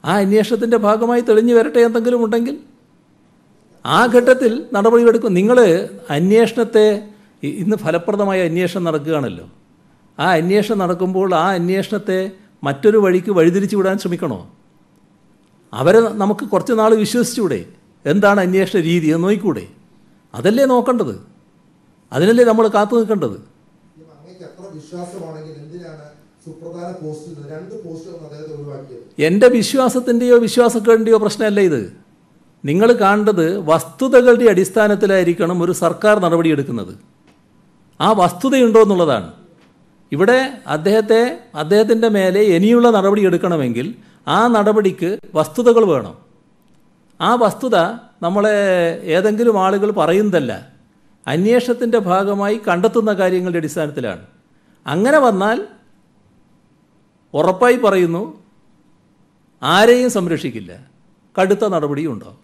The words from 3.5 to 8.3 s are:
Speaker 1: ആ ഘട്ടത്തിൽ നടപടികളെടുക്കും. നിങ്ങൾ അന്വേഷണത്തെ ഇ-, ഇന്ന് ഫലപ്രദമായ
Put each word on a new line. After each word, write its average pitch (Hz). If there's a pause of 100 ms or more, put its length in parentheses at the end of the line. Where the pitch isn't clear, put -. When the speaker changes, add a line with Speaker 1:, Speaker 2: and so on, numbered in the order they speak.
Speaker 1:
ആ 151 (140)
ഘട്ടത്തിൽ 247 (220)
നടപടികളെടുക്കും. 226
നിങ്ങൾ 226 (580)
അന്വേഷണത്തെ 220 (600)
ഇ-, 151
ഇന്ന് 208
ഫലപ്രദമായ 190 (100)